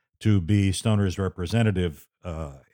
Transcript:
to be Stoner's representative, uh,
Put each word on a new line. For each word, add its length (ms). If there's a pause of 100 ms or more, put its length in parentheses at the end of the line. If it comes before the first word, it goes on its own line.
(200)
to 200
be 320
Stoner's 460
representative, 880 (160)
uh, 340 (160)